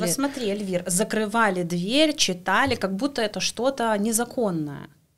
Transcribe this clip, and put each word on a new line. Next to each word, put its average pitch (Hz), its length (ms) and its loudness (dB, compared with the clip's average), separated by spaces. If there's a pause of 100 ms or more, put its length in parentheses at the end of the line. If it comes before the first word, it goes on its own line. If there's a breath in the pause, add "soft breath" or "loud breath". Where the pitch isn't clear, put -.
вот 175 60 0
смотри, 262 400 -2
Эльвир, 190 360 -2
закрывали 208 760 2
дверь, 214 520 2
читали, 196 600 2
как 190 180 -2
будто 254 280 -2
это 202 180 -2
что-то 233 580 0
незаконное. 208 920 -2 (300)